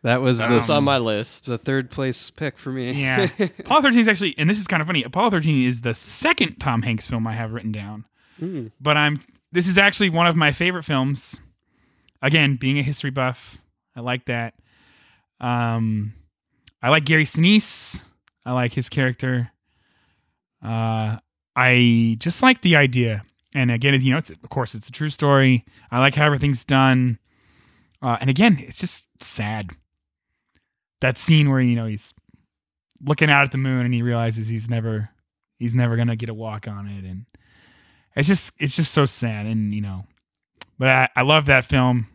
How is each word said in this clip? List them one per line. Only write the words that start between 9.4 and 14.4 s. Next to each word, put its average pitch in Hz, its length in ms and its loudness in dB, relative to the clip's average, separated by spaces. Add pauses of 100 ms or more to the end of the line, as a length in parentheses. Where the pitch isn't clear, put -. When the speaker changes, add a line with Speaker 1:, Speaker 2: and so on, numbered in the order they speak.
Speaker 2:
this 175 160 0
is 185 100 4
actually 196 320 4
one 165 160 2
of 165 100 2
my 151 160 4
favorite 175 320 -4
films. 135 540 -4 (840)
Again, 143 360 2
being 135 220 0
a 143 40 -2
history 139 280 -6
buff, 127 480 -6 (360)
I 123 60 -16
like 123 260 -6
that. 117 280 -6 (880)